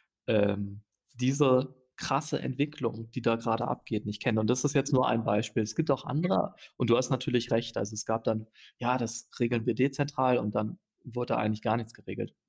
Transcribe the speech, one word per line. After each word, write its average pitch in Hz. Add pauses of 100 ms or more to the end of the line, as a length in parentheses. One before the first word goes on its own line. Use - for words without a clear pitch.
(280)
ähm, 101 (320)
diese 131 (220)
krasse -
Entwicklung, 127
die 123
da 117
gerade 117
abgeht, 113
nicht 104
kennen. 113
Und 110
das 123
ist 139
jetzt 135
nur 127
ein 117
Beispiel. 110
Es -
gibt 160
auch 131
andere, 180 (220)
und 110
du 117
hast -
natürlich 123
recht, 117
also 110
es -
gab 113
dann, 110 (320)
"Ja, 123
das 117 (100)
regeln 120
wir 113
dezentral", 131
und 107
dann 107 (260)
wurde 120
eigentlich 107
gar 113
nichts 110
geregelt. 104 (140)